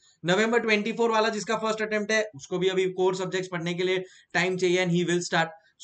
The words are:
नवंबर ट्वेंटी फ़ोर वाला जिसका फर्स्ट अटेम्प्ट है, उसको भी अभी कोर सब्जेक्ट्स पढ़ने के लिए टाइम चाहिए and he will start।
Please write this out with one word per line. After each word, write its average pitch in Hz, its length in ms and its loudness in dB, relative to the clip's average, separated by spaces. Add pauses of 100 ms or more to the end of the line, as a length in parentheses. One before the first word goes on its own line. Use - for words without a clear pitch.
(240)
नवंबर 214 340 2
ट्वेंटी 220 340 0
फ़ोर 233 180 0
वाला 220 180 2
जिसका 214 280 -4
फर्स्ट 214 260 -2
अटेम्प्ट 208 300 -2
है, 214 220 0
उसको 175 240 -8
भी 180 100 2
अभी 185 220 0
कोर 180 240 2
सब्जेक्ट्स 185 380 -4
पढ़ने 175 220 -4
के 175 80 -4
लिए 185 220 0 (300)
टाइम 180 220 0
चाहिए 180 300 2
and 170 100 2
he 175 80 2
will 170 160 2
start। 170 260 0 (380)